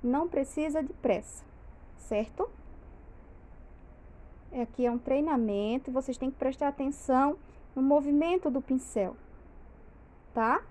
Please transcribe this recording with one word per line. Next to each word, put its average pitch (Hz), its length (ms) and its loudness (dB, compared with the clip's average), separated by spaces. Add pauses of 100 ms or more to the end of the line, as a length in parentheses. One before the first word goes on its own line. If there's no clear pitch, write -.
não 277 260 2
precisa 302 540 0
de 262 120 -4
pressa, - 500 -2 (540)
certo? 220 520 -4 (2000)
É, 254 100 -4
aqui 240 240 0
é 240 60 4
um 233 60 0
treinamento, 254 920 2
vocês 262 260 -2
têm 262 140 -2
que - 60 -12
prestar 269 320 0
atenção 277 680 2 (380)
no 262 60 0
movimento 294 680 6
do 269 120 0
pincel, 254 540 0 (1160)
tá? 247 380 2